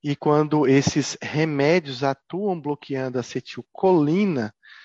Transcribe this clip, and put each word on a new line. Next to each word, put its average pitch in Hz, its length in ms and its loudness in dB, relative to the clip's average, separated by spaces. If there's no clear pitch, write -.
E 143 140 -2
quando 151 500 2
esses 135 540 2
remédios 143 800 0
atuam 175 560 -4
bloqueando 135 580 -6
a 123 40 -2
acetilcolina, 156 1300 0